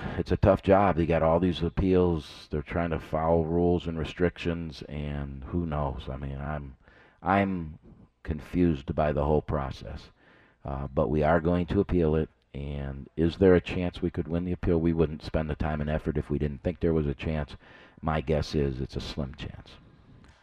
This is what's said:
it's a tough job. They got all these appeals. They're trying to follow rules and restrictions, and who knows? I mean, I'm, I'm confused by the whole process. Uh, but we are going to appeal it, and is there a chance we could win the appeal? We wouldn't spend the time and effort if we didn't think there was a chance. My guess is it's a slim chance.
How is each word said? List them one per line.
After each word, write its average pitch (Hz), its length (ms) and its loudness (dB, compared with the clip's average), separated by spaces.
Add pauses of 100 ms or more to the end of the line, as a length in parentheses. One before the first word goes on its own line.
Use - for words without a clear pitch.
(180)
it's 87 140 -4
a 87 60 2
tough 98 260 4
job. 95 320 6
They 82 100 2
got 78 160 2
all 80 180 4
these 85 220 2
appeals. 90 880 2
They're 76 140 -4
trying 85 260 -2
to 80 100 -2
follow 82 440 2
rules 87 420 2
and 82 140 -6
restrictions, 82 880 -2
and 71 560 -8
who 87 220 -2
knows? 73 440 -4
I 65 60 -8
mean, 69 220 -8
I'm, 69 360 -8 (460)
I'm 90 560 0 (460)
confused 82 720 0
by 76 160 2
the 73 120 0
whole 76 180 4
process. - 680 -6 (560)
Uh, 69 220 -6
but 67 220 0
we 76 120 2
are 80 180 6
going 87 280 0
to 95 140 0
appeal 85 340 2
it, 78 140 0 (260)
and 69 600 -8
is 82 220 0
there 95 180 8
a 85 60 6
chance - 400 -4
we 87 100 -2
could 82 160 -6
win 85 180 -2
the 90 80 -4
appeal? 87 260 0
We 82 140 2
wouldn't 78 300 0
spend 78 280 -4
the 71 40 -2
time 76 260 -4
and 73 80 -2
effort 78 280 -2
if 73 140 -4
we 71 80 0
didn't 71 240 -4
think 90 160 -4
there 85 140 2
was 80 140 2
a 69 60 -2
chance. 78 420 -4 (460)
My 78 200 0
guess 76 340 -2
is 69 260 0
it's 65 140 -8
a 69 60 -4
slim 67 340 -8
chance. - 340 -14 (720)